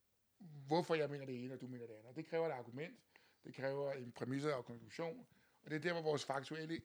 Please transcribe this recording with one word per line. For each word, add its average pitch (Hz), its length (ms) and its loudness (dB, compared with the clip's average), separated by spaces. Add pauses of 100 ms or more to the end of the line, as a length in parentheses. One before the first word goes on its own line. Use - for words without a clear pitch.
(680)
hvorfor 165 280 6
jeg 147 140 4
mener 143 160 -4
det 127 180 -4
ene, 131 100 -4
og 127 80 -8
du 127 60 -4
mener 120 200 -6
det 113 60 -12
andet. 113 220 -16
Det 156 120 -6
kræver 165 200 2
et 156 40 2
argument, 123 480 -6 (440)
det - 120 -10
kræver 139 380 0
en 123 180 -4
præmis 135 320 0
og 139 220 2
konklusion, 120 640 -6 (360)
og - 80 -8
det 156 40 2
er 156 40 2
der, 170 140 4
hvor 170 80 2
vores 151 240 4
faktuelle 156 600 0